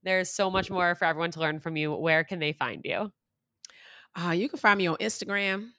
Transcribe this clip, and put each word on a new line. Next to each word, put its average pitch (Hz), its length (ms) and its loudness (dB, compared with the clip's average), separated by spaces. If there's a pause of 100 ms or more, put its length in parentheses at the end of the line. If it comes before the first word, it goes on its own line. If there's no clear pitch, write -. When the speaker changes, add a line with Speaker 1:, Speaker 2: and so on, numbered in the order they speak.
Speaker 1:
There's 185 260 2
so 196 220 0
much 190 180 0
more 180 260 2
for 175 100 0
everyone 165 260 0
to 160 80 -10
learn 156 200 0
from 160 180 -6
you. 151 160 0
Where 160 300 2
can 185 160 -6
they 151 140 -2
find 123 320 -4
you? 202 260 -4 (1040)
Speaker 2:
Uh, - 160 -4
you 185 160 0
can 311 120 -8
find 202 180 6
me 190 100 2
on 160 100 0
Instagram. 202 800 -2